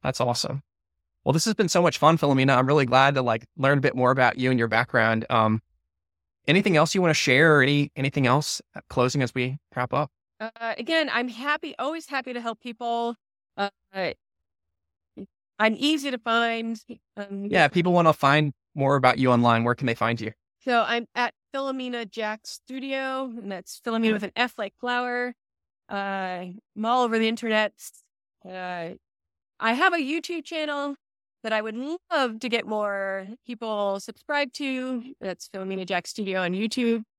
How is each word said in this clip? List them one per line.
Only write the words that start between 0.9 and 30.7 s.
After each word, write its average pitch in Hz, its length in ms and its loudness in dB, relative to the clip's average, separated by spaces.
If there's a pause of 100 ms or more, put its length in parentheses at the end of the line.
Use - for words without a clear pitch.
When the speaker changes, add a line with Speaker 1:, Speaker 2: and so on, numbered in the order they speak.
Speaker 1:
Well, 135 80 2
this 165 120 2
has 214 100 0
been 190 140 2
so 175 140 2
much 170 160 2
fun, 160 200 6
Philomena. 135 380 4
I'm 127 100 4
really 139 200 4
glad 135 280 6
to, 131 80 0
like, 113 240 0 (100)
learn 139 220 4
a - 20 2
bit 135 140 0
more 127 160 4
about 131 280 4
you 127 120 2
and 127 80 2
your 117 100 2
background. 113 640 2
Um, 110 320 2 (840)
anything 180 300 4
else 156 180 4
you 190 80 2
wanna 165 120 4
share 147 420 6
or 139 60 6
any, 143 320 2
anything 139 320 0
else, 135 340 0 (140)
uh, - 140 -14
closing 127 340 0
as 120 120 -4
we 131 240 -4 (180)
wrap 127 160 -4
up? 139 180 -2 (300)
Speaker 2:
Uh, 226 360 -8
again, 320 360 -2
I'm 247 160 -2
happy, 285 500 -6
always 311 300 -6
happy 262 240 -6
to 240 80 -8
help 226 200 -8
people. 233 540 -4 (420)
Uh, 202 140 -4 (1900)
I'm 220 200 2
easy 285 320 0
to 254 80 -6
find. 226 600 -2 (360)
Um, 202 300 -10
Speaker 1:
Yeah, 185 200 4
if 139 60 0
people 175 200 2
wanna 165 200 6
find 147 400 4 (220)
more 139 220 2
about 127 220 4
you 127 120 4
online, 117 320 6
where 120 140 0
can 139 100 -4
they 117 80 0
find 117 260 -2
you? 107 120 -6 (320)
Speaker 2:
So 240 220 0
I'm 233 280 -4
at 240 200 -2 (200)
Philomena 254 540 -6
Jack 214 380 -8
Studio, 269 800 -8
and 226 260 -12
that's 185 300 -12
Philomena 226 320 2
with 208 100 -2
an 202 140 -8
F 247 220 -2
like 208 200 -8
flower. 247 560 -4 (540)
Uh, 190 580 -6 (300)
I'm 214 80 -6
all 247 200 2
over 226 140 0
the 220 100 2
internet. 220 440 0 (760)
Uh, 180 420 -8 (680)
I 226 120 2
have 349 200 2
a 339 60 -2
YouTube 311 460 -4
channel 294 500 -6 (480)